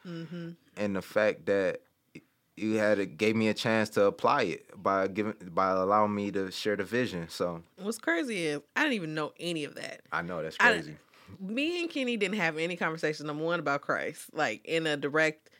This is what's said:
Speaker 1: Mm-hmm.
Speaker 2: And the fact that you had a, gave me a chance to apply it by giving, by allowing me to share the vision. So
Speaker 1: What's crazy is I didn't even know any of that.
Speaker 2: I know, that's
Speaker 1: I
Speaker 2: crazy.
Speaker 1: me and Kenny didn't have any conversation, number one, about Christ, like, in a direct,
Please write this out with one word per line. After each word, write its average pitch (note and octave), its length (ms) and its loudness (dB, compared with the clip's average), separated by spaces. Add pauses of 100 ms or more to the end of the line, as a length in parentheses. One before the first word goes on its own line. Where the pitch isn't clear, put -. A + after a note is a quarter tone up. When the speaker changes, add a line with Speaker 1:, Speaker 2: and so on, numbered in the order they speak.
Speaker 1:
Mm-hmm. E3+ 440 -10 (260)
Speaker 2:
And G2+ 180 -2
the F#2 60 -2
fact G#2 460 0
that G2 340 2 (720)
you A2 220 0
had G#2 220 4
a, G2 60 2
gave G#2+ 300 2
me A2 140 4
a G#2+ 40 4
chance A2 380 2
to G2+ 140 6
apply A#2 380 4
it - 380 -6
by G2 260 4
giving, G2+ 260 -2 (180)
by F#2+ 200 4
allowing G#2 440 4
me G2+ 160 -2
to F#2+ 200 -2
share G#2 260 0
the G2 80 0
vision. F#2 440 -2
So F2 340 -4 (140)
Speaker 1:
What's G3+ 220 -6
crazy C4 460 -2
is D3 160 -2 (140)
I C#4 80 2
didn't D4 100 2
even E3 200 -4
know D#3 260 -4
any D#3+ 260 -4
of C#3+ 100 -10
that. - 260 -12 (100)
Speaker 2:
I E2 100 0
know, F2 200 -4
that's D#2+ 180 -6
Speaker 1:
I - 140 6
Speaker 2:
crazy. D2+ 240 -6 (420)
Speaker 1:
me C#4 420 -2
and E4 80 -4
Kenny B3 280 -2
didn't G3+ 200 0
have E3 200 0
any E3+ 180 -2
conversation, D#3+ 520 -2
number D3+ 160 -4
one, E3+ 160 0
about C#3+ 220 0
Christ, - 520 -4
like, C3+ 320 -2
in D#3+ 220 0
a D3 100 0
direct, D3+ 520 0 (100)